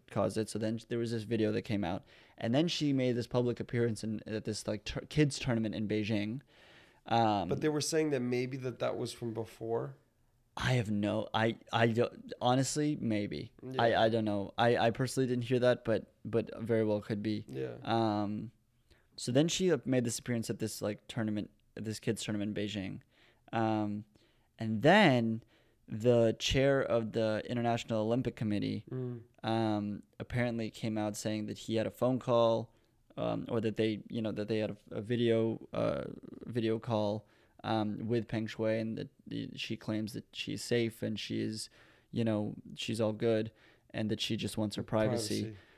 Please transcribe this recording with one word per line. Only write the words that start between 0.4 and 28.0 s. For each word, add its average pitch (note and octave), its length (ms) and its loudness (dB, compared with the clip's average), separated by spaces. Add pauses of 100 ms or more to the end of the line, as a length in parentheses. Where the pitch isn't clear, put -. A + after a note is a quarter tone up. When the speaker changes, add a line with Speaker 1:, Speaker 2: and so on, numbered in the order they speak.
Speaker 1:
So - 120 -6
then A2+ 280 -2
there A#2+ 120 -2
was A#2 120 -2
this A2+ 120 -4
video A2 300 2
that G#2+ 100 0
came G2+ 200 -2
out. F2 200 -2 (340)
And A#2 160 0
then D#3 140 4
she D3+ 260 0
made B2+ 200 2
this A#2 120 -2
public B2 340 0
appearance A#2 440 0
in, A2 240 -4
at G#2+ 180 -4
this, G#2+ 220 -6
like, G#2+ 180 -4
tur-, - 240 -6
kids D3 300 4
tournament A2+ 340 0
in G#2 140 -4
Beijing. G#2+ 540 -2 (640)
Um, G#2+ 420 2
Speaker 2:
But C3+ 120 -2
they D#3 80 2
were D3+ 120 0
saying D#3 300 0
that C3+ 100 2
maybe B2 360 -2
that B2+ 220 -6
that B2 160 -2
was A#2 160 -4
from A#2 220 -6
before? A#2 600 -4 (600)
Speaker 1:
I B2+ 180 2
have A2 180 2
no, G#2 420 0
I, A2 220 2 (180)
I A#2 140 6
don't, A#2 520 0
honestly, C3+ 600 2
maybe. G#2 500 -2 (160)
Speaker 2:
Yeah. C3 140 -2
Speaker 1:
I, A2 240 6
I A2+ 40 6
don't A2+ 140 2
know. G#2 320 -2
I, A#2+ 220 4
I A2 140 4
personally C3 340 0
didn't B2 200 0
hear B2 160 4
that, B2 220 6
but, A2 220 2 (180)
but A2 280 0 (100)
very A2+ 240 2
well G#2 160 2
could G#2 220 -4
be. G#2+ 260 -2
Speaker 2:
Yeah. C3 240 -6 (100)
Speaker 1:
Um, G#2+ 680 0 (640)
so - 160 -6
then C#3+ 160 6
she, F#3 240 2
uh, C#3+ 120 4
made B2+ 200 2
this A#2 160 -2
appearance A#2 320 -4
at G#2 80 -6
this, A2 200 -6
like, G#2 280 -4
tournament, G#2+ 420 -2 (240)
this A2 260 -6
kids - 240 -2
tournament G#2 320 -2
in G#2 80 -4
Beijing. G2+ 360 -6 (520)
Um, G#2+ 520 0 (560)
and A2 240 -2
then B2+ 580 6 (480)
the A2+ 500 4
chair C3+ 420 4
of A2+ 320 0
the A2 360 0
International A#2 540 0